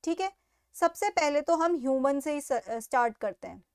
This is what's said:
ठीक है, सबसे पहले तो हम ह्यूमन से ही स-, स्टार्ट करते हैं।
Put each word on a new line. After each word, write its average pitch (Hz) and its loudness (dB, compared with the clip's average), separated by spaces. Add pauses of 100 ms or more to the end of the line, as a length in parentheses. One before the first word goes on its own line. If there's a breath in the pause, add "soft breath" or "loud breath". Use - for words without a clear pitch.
ठीक 330 -2
है, 381 -4 (400)
सबसे 349 0
पहले 294 2
तो 339 2
हम 339 2
ह्यूमन 269 2
से 294 -4
ही 294 -4
स-, - -4
स्टार्ट 233 0
करते - -6
हैं। 180 -16 (120)